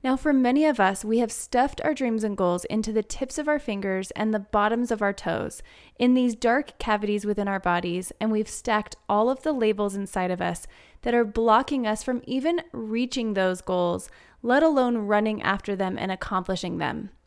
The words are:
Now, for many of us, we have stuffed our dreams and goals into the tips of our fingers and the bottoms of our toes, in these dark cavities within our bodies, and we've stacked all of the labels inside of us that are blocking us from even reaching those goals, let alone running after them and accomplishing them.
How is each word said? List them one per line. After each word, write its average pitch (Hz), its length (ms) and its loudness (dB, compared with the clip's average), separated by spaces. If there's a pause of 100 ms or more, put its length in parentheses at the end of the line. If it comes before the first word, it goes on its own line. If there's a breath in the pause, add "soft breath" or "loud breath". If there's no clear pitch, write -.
Now, 262 140 2
for 294 160 2
many 262 340 4
of 269 140 2
us, 190 240 2
we 220 140 2
have 226 120 2
stuffed - 520 0
our 311 120 0
dreams 226 300 -2
and 208 120 -2
goals 175 280 2
into 220 280 -2
the 214 120 0
tips - 340 -8
of 302 80 -4
our 302 140 0
fingers 196 500 -4
and 220 240 -2
the 208 60 0
bottoms 220 500 0
of 220 100 0
our 233 120 0
toes, - 500 -4 (340 loud breath)
in 247 180 4
these 247 200 2
dark 240 460 0
cavities 208 440 0
within 202 220 -2
our 196 140 -2
bodies, 180 600 -2
and 220 120 0
we've 214 160 0
stacked - 480 -4 (120)
all 214 220 4
of 262 140 -4
the 311 80 0
labels 208 420 2
inside 190 380 -2
of 180 100 -4
us 175 240 -4 (360 soft breath)
that 240 120 0
are 240 100 4
blocking 226 600 2
us 214 160 -2
from 247 220 -2
even 302 380 0 (100)
reaching 226 600 -2
those 185 260 2
goals, 180 500 -2 (320 loud breath)
let 254 220 4
alone 254 340 4
running 214 420 0
after 202 360 -2
them 185 200 -2
and 190 140 -4
accomplishing 185 680 -4
them. 156 320 -6 (160)